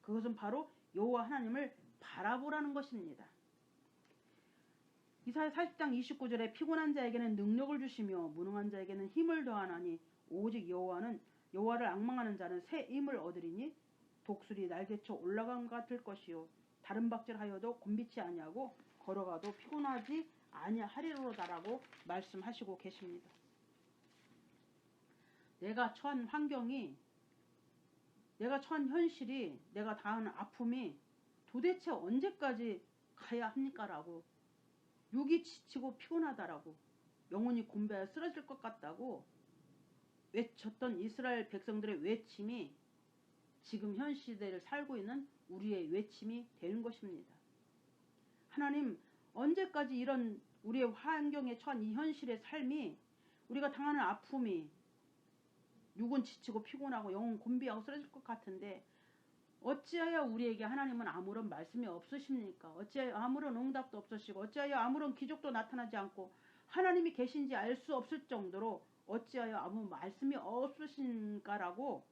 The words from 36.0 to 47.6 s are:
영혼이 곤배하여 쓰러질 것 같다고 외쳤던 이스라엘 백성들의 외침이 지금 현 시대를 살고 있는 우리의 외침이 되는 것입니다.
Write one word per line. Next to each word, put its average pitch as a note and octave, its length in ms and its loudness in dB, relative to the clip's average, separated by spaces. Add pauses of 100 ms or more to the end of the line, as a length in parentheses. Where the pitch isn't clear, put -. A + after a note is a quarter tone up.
영혼이 A3+ 360 4
곤배하여 G#3 400 0
쓰러질 D#4+ 400 -4
것 C4+ 140 -10
같다고 A3 600 -6 (1120)
외쳤던 A3 640 -2
이스라엘 A3+ 500 0
백성들의 G#3 520 -2
외침이 G#3+ 720 -2 (880)
지금 G#3 360 -4
현 C#4+ 180 0
시대를 G3+ 460 -6
살고 C#4 360 -4
있는 B3+ 300 -4 (220)
우리의 F#3+ 420 0
외침이 G#3+ 560 -2 (120)
되는 G3+ 220 0
것입니다. G#3+ 500 -6 (1160)